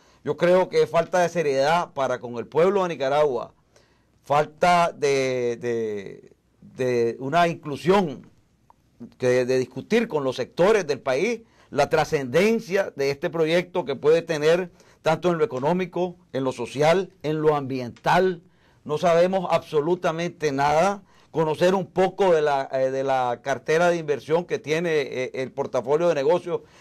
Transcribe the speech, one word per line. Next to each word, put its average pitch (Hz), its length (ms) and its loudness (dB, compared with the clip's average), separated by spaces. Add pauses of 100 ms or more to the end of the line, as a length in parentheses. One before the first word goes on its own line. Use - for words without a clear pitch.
(240)
Yo 147 140 -4
creo 180 320 4
que 156 120 2
es 151 80 2
falta 165 300 0
de 170 100 2
seriedad 151 640 0
para 127 260 -4
con 120 180 -10
el 113 100 -10
pueblo 185 340 2
de 180 80 -2
Nicaragua, 139 640 0 (680)
falta 170 680 2
de, 131 720 0
de, 113 720 -6 (420)
de 120 440 0
una 165 280 0
inclusión 156 800 -2 (920)
que 127 260 2
de 131 140 0
discutir 202 480 -2
con 147 160 -4
los 127 140 -4
sectores 180 500 0
del 135 140 -4
país 185 400 -2 (280)
la 139 200 0
trascendencia 165 1040 0
de 139 160 -2
este 151 180 -4
proyecto 165 560 -2
que 135 100 -4
puede 160 280 2
tener 165 480 0 (300)
tanto 165 300 0
en 170 60 0
lo 156 60 2
económico, 175 720 -2 (160)
en 135 140 -4
lo 127 80 -2
social, 151 580 0 (120)
en 156 180 -4
lo 151 160 4
ambiental. 151 840 -2 (440)
No 151 120 -4
sabemos 175 540 2
absolutamente 165 1040 -2
nada. 156 500 0 (260)
Conocer 160 460 2
un 185 120 -4
poco 185 460 2
de 156 80 4
la, 139 300 0
eh, 131 180 0
de 135 140 -4
la 127 400 -2
cartera 156 460 0
de 175 80 0
inversión 156 480 -2
que 147 140 -4
tiene, 156 420 -2
eh, 123 320 -6
el 131 180 -6
portafolio 139 560 -2
de 165 80 2
negocios 170 460 -2 (200)